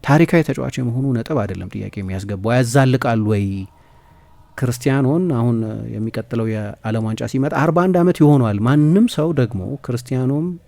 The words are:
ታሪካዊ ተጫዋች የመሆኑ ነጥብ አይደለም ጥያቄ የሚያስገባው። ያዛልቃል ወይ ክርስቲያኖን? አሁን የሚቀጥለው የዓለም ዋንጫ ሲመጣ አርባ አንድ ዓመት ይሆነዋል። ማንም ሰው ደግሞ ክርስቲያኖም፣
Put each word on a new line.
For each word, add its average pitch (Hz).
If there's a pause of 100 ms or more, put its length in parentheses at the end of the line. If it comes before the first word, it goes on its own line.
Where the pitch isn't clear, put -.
ታሪካዊ 160
ተጫዋች 131
የመሆኑ 127
ነጥብ 117
አይደለም 95
ጥያቄ 101
የሚያስገባው። 98
ያዛልቃል 127
ወይ 104 (1120)
ክርስቲያኖን? 139
አሁን 117 (300)
የሚቀጥለው 113
የዓለም 110
ዋንጫ 110
ሲመጣ 135
አርባ 160
አንድ 180
ዓመት 175
ይሆነዋል። 127
ማንም 151
ሰው 160
ደግሞ 120
ክርስቲያኖም፣ 131 (120)